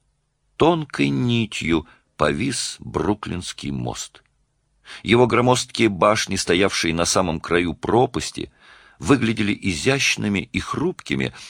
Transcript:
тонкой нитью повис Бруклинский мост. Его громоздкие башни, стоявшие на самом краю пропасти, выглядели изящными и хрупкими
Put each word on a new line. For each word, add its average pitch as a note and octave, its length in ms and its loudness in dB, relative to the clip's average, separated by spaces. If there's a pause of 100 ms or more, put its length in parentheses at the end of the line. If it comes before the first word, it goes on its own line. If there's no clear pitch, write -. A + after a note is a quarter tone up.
(560)
тонкой D3+ 520 0
нитью A#2 800 0 (280)
повис D2 640 -2
Бруклинский E2+ 920 -4
мост. B1 520 -8 (800)
Его A#2+ 240 6
громоздкие A#2+ 640 2
башни, G2 480 2
стоявшие F2 580 0
на E2+ 120 0
самом F2 340 0
краю E2+ 320 0
пропасти, - 800 -2 (460)
выглядели A2 640 2
изящными G2+ 920 -2
и - 80 -2
хрупкими C2+ 720 -4 (180)